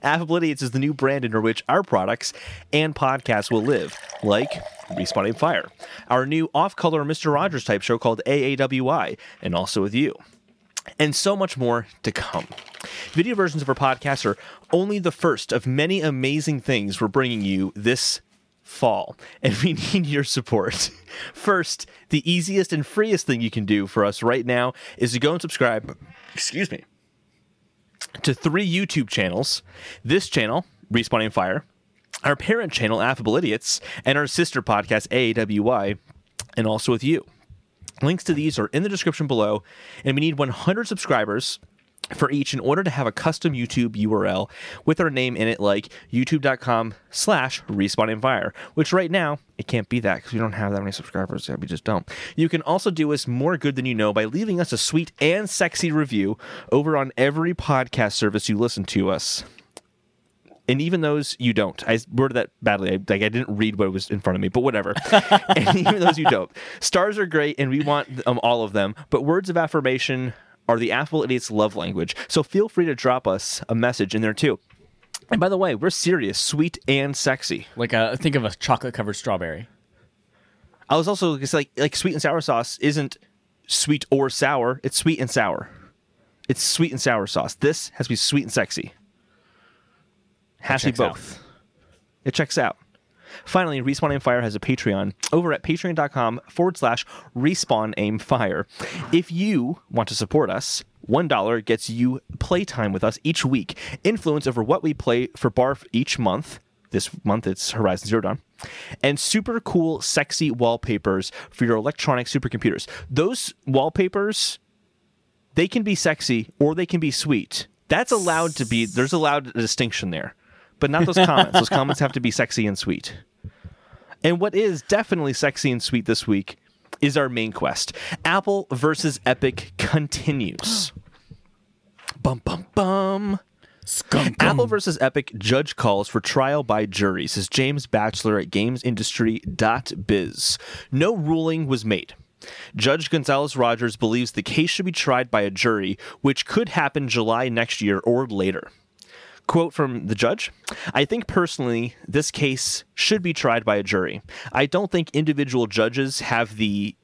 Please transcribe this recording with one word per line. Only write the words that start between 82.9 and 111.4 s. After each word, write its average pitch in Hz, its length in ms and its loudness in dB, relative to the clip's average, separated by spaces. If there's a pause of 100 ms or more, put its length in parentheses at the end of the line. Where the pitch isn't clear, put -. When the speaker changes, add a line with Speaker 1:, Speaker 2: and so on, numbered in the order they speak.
Speaker 1:
sweet - 420 0
or 135 200 4
sour. 131 540 0
It's 131 120 -2
sweet 160 240 2
and 127 100 -2
sour. - 400 0 (800)
It's - 160 0
sweet 165 280 2
and 127 100 -6
sour 113 260 2
sauce. - 280 -2
This - 400 0
has 123 120 -4
to - 20 -14
be 117 60 0
sweet 139 280 2
and 110 100 -8
sexy. - 400 -2 (1700)
Has 135 220 -2
to - 60 0
be - 20 4
Speaker 2:
It 120 40 -2
checks 117 80 -6
out. - 140 2
Speaker 1:
both. - 240 -16 (840)
It 135 120 -2
checks 151 220 0
out. 127 200 0 (680)
Finally, 160 360 0
Respawning 139 400 0
Fire 123 200 2
has 107 140 -2
a 104 40 -4
Patreon 98 540 0 (180)
over 165 220 2
at - 100 -4
patreon 170 320 -2
dot 147 160 0
com 117 280 0 (100)
forward 175 280 0
slash 120 280 0 (300)
respawn 123 600 0
aim 104 220 0
fire. 101 480 0 (460)
If 170 180 2
you 170 480 0 (100)
want 113 200 -2
to 107 60 -6
support 113 340 2
us, - 340 -4 (160)
one 151 300 0
dollar 113 320 2
gets 113 280 -2
you 120 300 0 (200)
playtime 170 520 -2
with 95 140 -2
us 107 180 0
each 160 220 0
week, 131 320 0 (260)
influence 160 420 0
over 120 160 0
what 147 220 2
we 156 100 0
play 120 440 0
for 123 120 2
Barf 127 340 0 (100)
each - 260 0
month. 107 400 -2 (320)
This - 180 -2 (140)
month 104 240 0
it's - 240 -4
Horizon 101 380 0
Zero 110 120 2
Dawn. 92 200 -4 (600)
And 143 160 2
super 226 440 -2
cool, 160 400 0
sexy - 500 0
wallpapers 117 800 0 (180)